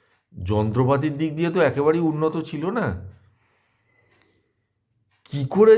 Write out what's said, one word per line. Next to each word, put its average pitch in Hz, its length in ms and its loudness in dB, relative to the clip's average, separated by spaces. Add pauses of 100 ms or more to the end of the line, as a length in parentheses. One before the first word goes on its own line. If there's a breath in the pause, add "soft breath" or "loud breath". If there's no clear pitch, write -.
(340)
যন্ত্রপাতির 123 840 -2
দিক 156 180 -4
দিয়ে 170 160 -2
তো 180 100 -2
একেবারেই 156 500 0
উন্নত 156 240 -2 (140)
ছিল 147 200 -8
না। 214 180 -4 (2500)
কি 143 200 -8
করে 208 320 6